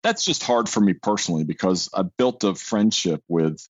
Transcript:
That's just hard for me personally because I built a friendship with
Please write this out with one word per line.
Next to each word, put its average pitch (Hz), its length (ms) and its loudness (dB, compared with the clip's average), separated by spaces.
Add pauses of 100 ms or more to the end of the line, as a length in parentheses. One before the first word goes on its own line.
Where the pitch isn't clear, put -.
That's 220 220 -2
just - 180 -4
hard - 260 0
for - 120 0
me 98 140 4
personally 90 500 -2
because 87 500 -2
I 98 80 0
built 123 420 -2
a 98 100 2
friendship 104 760 0
with 80 420 0